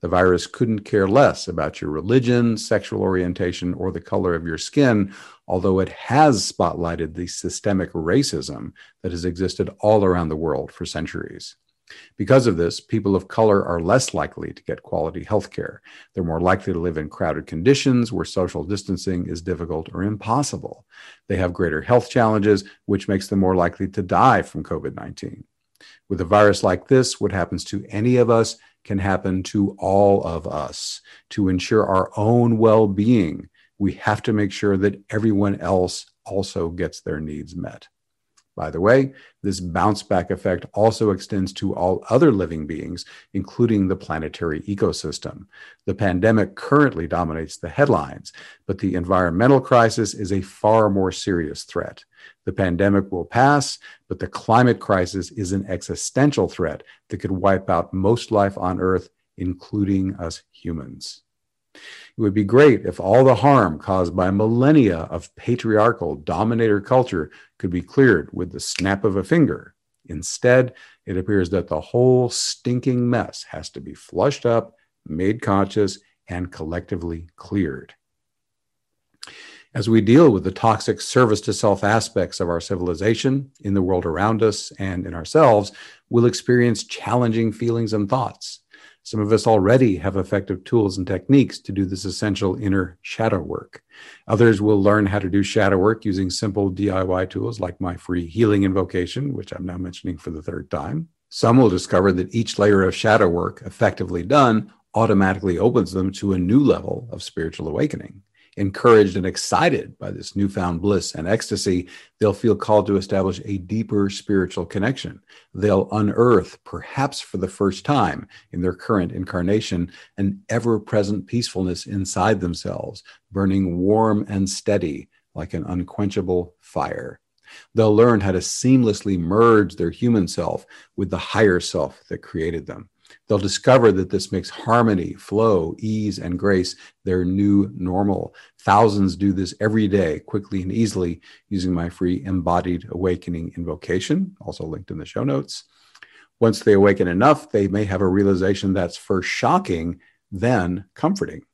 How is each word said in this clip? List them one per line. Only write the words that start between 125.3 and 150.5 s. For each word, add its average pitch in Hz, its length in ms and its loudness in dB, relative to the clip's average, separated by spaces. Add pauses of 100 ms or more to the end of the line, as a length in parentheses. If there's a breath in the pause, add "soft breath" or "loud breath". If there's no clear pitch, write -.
like 78 180 -10
an 82 120 -6
unquenchable 90 920 -4
fire. - 600 -8 (540 loud breath)
They'll 110 200 4
learn 113 260 6
how 98 120 0
to 90 60 2
seamlessly 107 800 2
merge 104 580 4
their 85 140 -2
human 110 380 0
self 80 360 -6 (320 loud breath)
with 95 140 -4
the 87 80 -4
higher 95 420 2
self 73 480 -6
that 85 140 -10
created 82 440 -6
them. - 220 -14 (400 soft breath)
They'll 104 100 2
discover 113 540 6
that 92 180 0
this - 220 -4
makes 90 180 -6
harmony, 110 640 0
flow, 98 640 0
ease, 107 400 -4
and 90 180 -6
grace 92 380 0 (300 loud breath)
their 92 200 0
new 98 520 2
normal. 92 580 -4 (260 soft breath)
Thousands 101 540 4
do 98 180 0
this 90 280 -4
every 107 260 0
day, 90 340 0
quickly 98 420 -8
and 92 100 -8
easily, 98 480 -2 (280 soft breath)
using 90 240 -2
my 85 160 -2
free 90 360 -4
embodied 90 640 -2
awakening 87 640 -4
invocation, 90 840 -4
also - 240 -12
linked 80 260 -12
in 76 80 -10
the 78 60 -12
show - 180 -6
notes. 139 420 -4 (760 soft breath)
Once 113 200 4
they 107 120 4
awaken 98 340 6
enough, 120 460 2
they 101 160 2
may 101 160 0
have 92 160 -2
a 95 80 2
realization 98 640 2
that's 90 240 -2
first 92 320 -4
shocking, 92 720 -2 (320 soft breath)
then 95 520 0 (100)